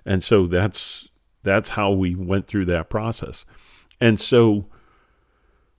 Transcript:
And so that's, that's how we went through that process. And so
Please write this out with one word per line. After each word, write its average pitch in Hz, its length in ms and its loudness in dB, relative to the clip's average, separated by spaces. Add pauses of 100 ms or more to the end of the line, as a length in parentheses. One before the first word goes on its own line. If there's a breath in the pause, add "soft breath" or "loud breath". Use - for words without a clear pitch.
And 95 180 -2
so 95 240 4
that's, 90 640 -4 (340)
that's 98 260 0
how 101 220 -2
we 92 240 0
went 95 320 -4
through 98 180 -2
that 85 240 -2
process. - 560 -8 (540 soft breath)
And 110 200 4
so 113 480 4 (1120)